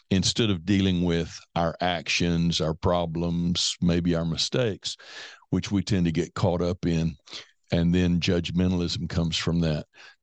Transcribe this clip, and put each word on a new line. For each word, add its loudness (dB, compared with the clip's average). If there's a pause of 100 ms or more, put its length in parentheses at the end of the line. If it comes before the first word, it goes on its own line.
(100)
instead 2
of -2
dealing 2
with 0 (160)
our 0
actions, 0
our 0
problems, -2
maybe 2
our -2
mistakes, -4 (540)
which -2
we 2
tend 2
to 2
get -2
caught 0
up -2
in. 0 (560)
And 2
then 2
judgmentalism 0
comes -2
from 0
that. 0 (360)